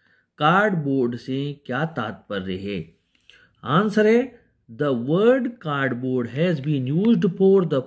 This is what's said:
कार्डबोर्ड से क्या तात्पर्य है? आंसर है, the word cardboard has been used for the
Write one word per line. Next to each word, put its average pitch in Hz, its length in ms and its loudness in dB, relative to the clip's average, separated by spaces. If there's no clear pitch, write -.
कार्डबोर्ड 147 800 2
से 131 220 -6
क्या 131 200 -4
तात्पर्य 101 720 -8
है? 98 220 -8
आंसर 214 440 2
है, 226 120 6
the 139 220 -2
word 233 380 2
cardboard 127 720 -2
has 160 280 0
been 135 240 -2
used 196 460 2
for 190 280 6
the 143 220 -2